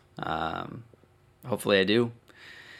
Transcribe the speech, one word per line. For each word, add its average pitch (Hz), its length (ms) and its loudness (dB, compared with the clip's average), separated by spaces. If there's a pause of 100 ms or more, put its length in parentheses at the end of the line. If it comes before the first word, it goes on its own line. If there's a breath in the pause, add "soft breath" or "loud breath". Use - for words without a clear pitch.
(200)
Um, 80 640 -6 (640)
hopefully 104 320 2
I 95 60 4
do. 117 260 4 (680 loud breath)